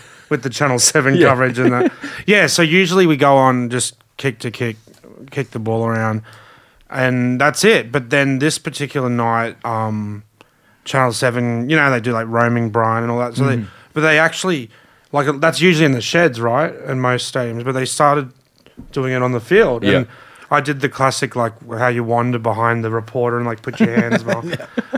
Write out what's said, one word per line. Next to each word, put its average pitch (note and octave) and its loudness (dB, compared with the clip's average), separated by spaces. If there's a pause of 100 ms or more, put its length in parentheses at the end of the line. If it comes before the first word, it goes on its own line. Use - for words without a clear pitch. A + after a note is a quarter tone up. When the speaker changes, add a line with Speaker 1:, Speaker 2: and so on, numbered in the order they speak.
(300)
Speaker 1:
with D3 -2
the C3+ -4
Channel B2+ -2
seven C#3 2
Speaker 2:
<laughs> - 4
Yeah. D#3+ 6
Speaker 1:
coverage B2+ 2
and B2+ 4
that. B2 0 (340)
Yeah, G3 4
so - 0
usually F3+ 4
we D#3 4
go C#3 4
on B2+ 4
just A#2+ -4 (220)
kick B2 -6
to B2 -8
kick, A2+ -6 (560)
kick - -8
the - -8
ball A2+ -2
around, A2 -2 (680)
and B2+ 0
that's C#3+ 2
it. D#3 2
But B2 -4
then C#3 2
this D3+ 0
particular C#3 -6
night, A#2 -2 (100)
um, G#2+ -4 (600)
Channel C3 0
seven, A#2+ -2
you D#3+ 2
know, C#3+ 4
they A#2+ 0
do, B2 -2
like, A2+ -2
roaming A#2 2
Brian A2+ 0
and A#2 -4
all A#2+ -2
that. A#2+ -6
So C3+ 2
they, B2+ 0
Speaker 3:
Mm. G#2+ -6 (260)
Speaker 1:
but D3+ -2
they D#3 4
actually, D#3+ -2 (440)
like, C#3+ 0 (120)
that's D3+ 2
usually E3 4
in C#3 4
the A#2+ -2
sheds, D3 0
right, A#2+ -2 (140)
in C3 -4
most B2 -2
stadiums. A#2+ -6
But C3 -4
they C3 -2
started C#3+ 0 (600)
doing C3 -2
it B2+ 0
on B2 0
the B2 -2
field. C3 2
Speaker 2:
Yeah. G2 2
Speaker 1:
And - -4 (440)
I D3 2
did C#3 -4
the C#3 -2
classic, C3 -2
like, A2+ -2 (240)
how A#2+ 0
you A#2+ 0
wander A#2+ -2
behind A#2 0
the A2+ -2
reporter A#2 -2
and, A#2+ -4
like, A2+ -6
put - -10
your F3+ 2
hands A#2 0
Speaker 2:
<laughs> F#3+ -8
Speaker 1:
behind. - -6 (400)